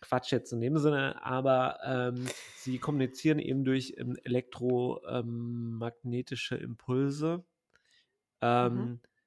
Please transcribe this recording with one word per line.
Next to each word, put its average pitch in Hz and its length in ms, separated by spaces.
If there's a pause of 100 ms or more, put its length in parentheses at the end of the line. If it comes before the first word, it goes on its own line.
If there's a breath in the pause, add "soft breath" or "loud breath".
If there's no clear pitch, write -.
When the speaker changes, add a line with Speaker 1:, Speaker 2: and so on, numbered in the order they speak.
Speaker 1:
Quatsch - 320
jetzt - 200
in 117 100
dem 139 160
Sinne, 143 440
aber, 131 600
ähm, 123 420 (300)
sie 127 220
kommunizieren 147 600
eben 135 260
durch, 131 340
ähm, 123 260
elektro-, 123 800
ähm, 117 720
magnetische 120 800
Impulse, 139 880 (960)
ähm, 120 340
Speaker 2:
Mhm. 120 260 (260)